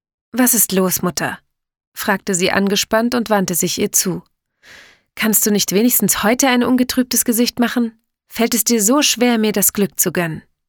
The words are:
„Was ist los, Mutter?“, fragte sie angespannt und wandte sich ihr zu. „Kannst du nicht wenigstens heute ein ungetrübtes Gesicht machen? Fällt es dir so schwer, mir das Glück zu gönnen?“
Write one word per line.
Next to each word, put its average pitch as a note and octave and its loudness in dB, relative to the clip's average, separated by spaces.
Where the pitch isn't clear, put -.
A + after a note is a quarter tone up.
„Was B3 2
ist G3 0
los, F#3 0
Mutter?“, E3+ -4
fragte G3 -4
sie F3 0
angespannt G#3 0
und A#3 -2
wandte F#3+ 0
sich - -2
ihr G3+ -2
zu. F3 -2
„Kannst A3 0
du G#3+ 2
nicht G3+ 0
wenigstens G#3 2
heute B3 2
ein B3 2
ungetrübtes B3+ 0
Gesicht A#3+ 0
machen? A#3 -2
Fällt A#3 -2
es G#3+ -2
dir A#3 0
so C4 2
schwer, A#3+ 2
mir G#3+ 0
das G3+ 0
Glück - -2
zu F3 -2
gönnen?“ E3+ -4